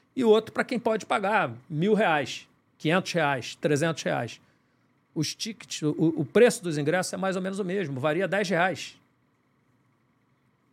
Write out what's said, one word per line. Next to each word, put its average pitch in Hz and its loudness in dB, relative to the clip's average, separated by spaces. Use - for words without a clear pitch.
e 254 0
outro 220 4
pra 226 -2
quem 247 -4
pode 220 -2
pagar 196 0
mil 175 2
reais, 165 0
quinhentos 180 0
reais, 143 -2
trezentos 151 0
reais. 131 -4
Os 156 -4
tickets, - -10
o, 156 0
o 165 -2
preço 214 4
dos 170 -4
ingressos 160 -2
é - -10
mais 185 -2
ou 190 -4
menos 190 -6
o 208 -4
mesmo, 175 -4
varia 156 0
dez 190 -2
reais. 175 -2